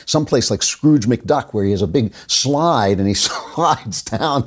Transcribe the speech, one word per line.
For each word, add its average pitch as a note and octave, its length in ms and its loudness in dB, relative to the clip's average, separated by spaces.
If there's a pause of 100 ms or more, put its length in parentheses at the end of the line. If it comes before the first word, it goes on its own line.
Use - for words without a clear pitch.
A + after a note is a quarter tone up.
someplace D3 460 0
like G#2+ 100 -2
Scrooge D3 440 2
McDuck B2 480 -2
where G#2 100 0
he G2 80 2
has F#2+ 100 0
a G#2 60 0
big G#2 260 0 (140)
slide C3 720 0
and G2 80 0
he G#2 60 2
<laughs> - 160 -2
slides - 720 -2
down C#3+ 460 -2